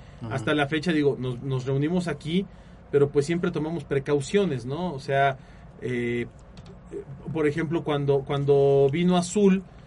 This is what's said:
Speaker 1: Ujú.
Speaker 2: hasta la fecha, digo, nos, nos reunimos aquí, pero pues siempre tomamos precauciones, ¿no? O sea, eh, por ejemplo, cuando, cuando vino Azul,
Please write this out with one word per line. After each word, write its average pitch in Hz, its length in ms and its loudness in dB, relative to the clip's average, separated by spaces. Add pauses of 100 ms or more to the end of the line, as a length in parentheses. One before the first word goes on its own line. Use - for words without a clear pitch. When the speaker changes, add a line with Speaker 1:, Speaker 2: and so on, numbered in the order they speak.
(220)
Speaker 1:
Ujú. 113 100 -8
Speaker 2:
hasta 113 220 -2
la 147 140 2
fecha, 160 240 -2
digo, 143 260 2
nos, 123 240 -6
nos 131 220 -4
reunimos 151 420 0
aquí, 165 380 -2 (480)
pero 143 160 4
pues 143 160 2
siempre 175 260 0
tomamos 156 340 -6
precauciones, 143 840 -2
¿no? 160 260 -6
O 135 80 -10
sea, 139 380 2 (420)
eh, 120 460 -4 (1040)
por 156 160 0
ejemplo, 156 340 -2
cuando, 143 380 0
cuando 139 720 4
vino 175 240 4
Azul, 190 460 4 (240)